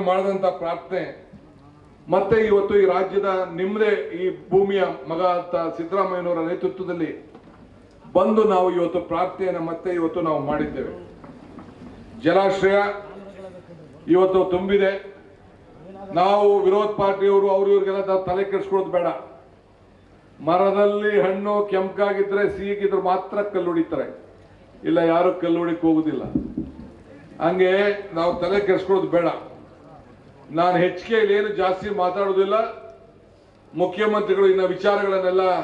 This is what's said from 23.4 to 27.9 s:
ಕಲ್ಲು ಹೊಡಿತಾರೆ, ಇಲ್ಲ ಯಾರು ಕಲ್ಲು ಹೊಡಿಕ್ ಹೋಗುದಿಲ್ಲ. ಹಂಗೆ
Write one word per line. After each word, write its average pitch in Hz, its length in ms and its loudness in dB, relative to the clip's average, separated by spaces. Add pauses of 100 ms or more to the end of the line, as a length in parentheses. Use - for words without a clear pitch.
ಕಲ್ಲು 175 180 -2
ಹೊಡಿತಾರೆ, 160 360 -2 (800)
ಇಲ್ಲ 165 120 2 (140)
ಯಾರು 180 180 2 (100)
ಕಲ್ಲು 170 200 0
ಹೊಡಿಕ್ 165 260 -2
ಹೋಗುದಿಲ್ಲ. 156 360 0 (1200)
ಹಂಗೆ 185 260 2 (460)